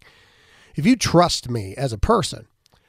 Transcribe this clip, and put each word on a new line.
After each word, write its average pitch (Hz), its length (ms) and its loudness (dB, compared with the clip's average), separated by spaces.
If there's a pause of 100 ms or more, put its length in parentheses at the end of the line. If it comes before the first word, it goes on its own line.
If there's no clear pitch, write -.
(760)
if 143 100 -4
you 240 100 6
trust - 540 2
me 104 280 -8
as 127 160 -6
a 104 60 -8
person, - 480 -2 (420)